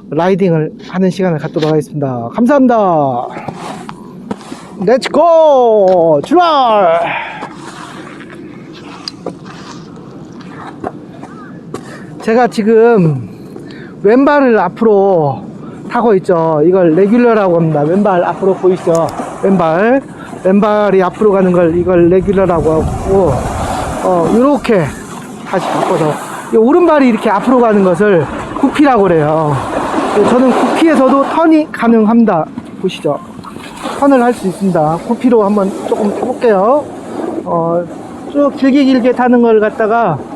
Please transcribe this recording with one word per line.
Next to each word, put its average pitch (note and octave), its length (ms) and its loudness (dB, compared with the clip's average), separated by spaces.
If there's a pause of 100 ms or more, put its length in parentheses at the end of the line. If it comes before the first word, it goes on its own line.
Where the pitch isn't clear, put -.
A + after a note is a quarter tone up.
(120)
라이딩을 E3 600 0 (160)
하는 F#3 220 0
시간을 F3 300 -2
갖도록 D#3 300 -2
하겠습니다. C3+ 640 -4
감사합니다. G#3+ 920 2 (1600)
렛츠고! A3+ 1400 4
출발! B3 760 2 (4000)
제가 A3+ 260 2
지금 G3+ 840 2 (760)
왼발을 C4 560 4
앞으로 F#3 840 2 (460)
타고 A#3 260 2
있죠. E3 500 0
이걸 F3+ 300 4
레귤러라고 G#3 640 2
합니다. D#3+ 260 0
왼발 F#3 400 2
앞으로 F3+ 320 0
보이시죠? F3 520 0 (360)
왼발. G3 580 2 (420)
왼발이 G3+ 580 2
앞으로 F#3+ 300 0
가는 F#3+ 200 2
걸 F3 260 2
이걸 F3 320 2
레귤러라고 F3+ 640 2
하고, D#3+ 600 0 (720)
어, F3 320 0
요렇게 A#3 480 2 (640)
다시 F#3 220 -4
바꿔서. D#3 420 -2 (420)
이 A3+ 40 4
오른발이 D4+ 500 4
이렇게 A3 220 0
앞으로 G#3+ 320 2
가는 G#3+ 220 4
것을 F#3 420 2 (340)
구피라고 B3+ 440 4
그래요. D#3 520 2 (640)
예, G#3 60 4
저는 B3+ 260 4
구피에서도 C#4 720 2
턴이 D#4+ 480 2
가능합니다. A3+ 760 2 (360)
보시죠. E3 360 -4 (840)
턴을 C#4 220 4
할 A#3+ 120 2
수 - 140 -4
있습니다. E3+ 500 0 (100)
구피로 A#3 360 2
한번 G3 280 0 (160)
조금 G#3 240 -2
해볼게요. A#3 720 0 (640)
어, E3+ 380 -2 (480)
쭉 C#4+ 260 0
길게 C4+ 260 2
길게 B3+ 300 2
타는 B3 280 2
걸 A3+ 200 4
갖다가 G#3+ 560 0 (180)